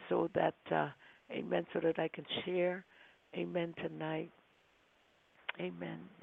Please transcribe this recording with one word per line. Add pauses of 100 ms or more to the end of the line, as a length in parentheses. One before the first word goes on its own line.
So
that, (200)
uh, (440)
amen,
so
that
I
can (220)
share, (520)
amen,
tonight. (1300)
Amen. (220)